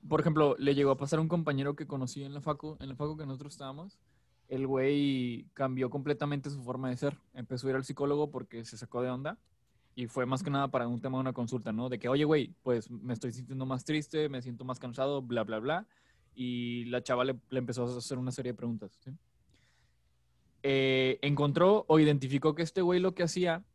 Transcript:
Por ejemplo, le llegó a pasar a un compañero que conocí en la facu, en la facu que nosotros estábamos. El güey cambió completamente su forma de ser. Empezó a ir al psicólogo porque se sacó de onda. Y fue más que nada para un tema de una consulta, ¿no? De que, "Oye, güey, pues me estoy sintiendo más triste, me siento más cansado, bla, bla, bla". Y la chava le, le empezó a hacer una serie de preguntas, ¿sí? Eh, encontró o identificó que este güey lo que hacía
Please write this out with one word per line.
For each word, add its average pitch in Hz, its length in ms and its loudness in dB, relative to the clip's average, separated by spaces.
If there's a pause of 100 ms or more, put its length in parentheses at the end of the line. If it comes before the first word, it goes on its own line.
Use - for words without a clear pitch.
Por 151 140 2
ejemplo, 147 360 4
le 139 180 2
llegó 139 160 4
a 135 60 4
pasar 143 220 0
a - 20 2
un 160 60 0
compañero 147 480 0
que 151 100 -10
conocí 139 380 -6
en 139 100 -10
la 143 80 -10
facu, 151 380 -6
en 135 100 -12
la 131 60 -10
facu 151 220 -4
que 156 80 -10
nosotros 135 280 -10
estábamos. 147 460 -14 (500)
El 135 180 -2
güey 135 880 2
cambió 131 360 0
completamente 143 600 -2
su 143 140 -8
forma 127 260 -4
de 127 80 -2
ser. 143 200 -2 (160)
Empezó 127 340 -6
a - 20 0
ir 131 80 2
al 131 80 -2
psicólogo 147 460 0
porque 117 340 -10
se 113 120 -14
sacó 120 240 -6
de 127 80 0
onda. 135 280 -6 (580)
Y 123 120 -6
fue 123 180 0
más 131 180 0
que 147 60 -4
nada 139 200 0
para 120 180 0
un 120 120 -2
tema 131 180 -4
de 131 40 0
una 131 120 -2
consulta, 120 380 -4
¿no? 117 160 -2
De 123 120 -4
que, 120 100 -2
"Oye, 139 160 4
güey, 151 280 2 (100)
pues 120 280 0
me 120 220 -6
estoy 117 180 -6
sintiendo 131 340 -8
más 135 200 -4
triste, 151 440 0
me 131 120 -8
siento 123 240 -10
más 127 140 -6
cansado, 135 420 -2
bla, 120 220 0
bla, 110 160 -2
bla". 156 260 -2 (500)
Y 120 500 -4
la 123 180 -2
chava 123 200 2
le, 131 120 0 (140)
le 131 100 0
empezó 123 260 -2
a 123 120 -4
hacer 123 200 -6
una 127 140 -4
serie 123 220 -6
de 107 40 -10
preguntas, 117 460 -6
¿sí? - 80 -14 (1500)
Eh, 135 580 4
encontró 147 680 4
o 160 120 8
identificó 147 540 4
que 165 80 -2
este 170 200 0
güey 180 180 4
lo 185 160 2
que 180 80 0
hacía 175 400 0 (100)